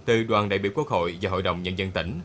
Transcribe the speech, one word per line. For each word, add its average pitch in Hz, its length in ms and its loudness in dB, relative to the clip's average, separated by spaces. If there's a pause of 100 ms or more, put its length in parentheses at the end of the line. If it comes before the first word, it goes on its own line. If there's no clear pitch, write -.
từ 113 180 4
đoàn 107 260 2
đại 98 100 2
biểu 98 160 0
Quốc 151 140 -2
hội 87 340 0
và 98 80 0
Hội 92 120 0
đồng 90 200 0
Nhân 92 160 -4
dân 95 120 -2
tỉnh 90 340 -4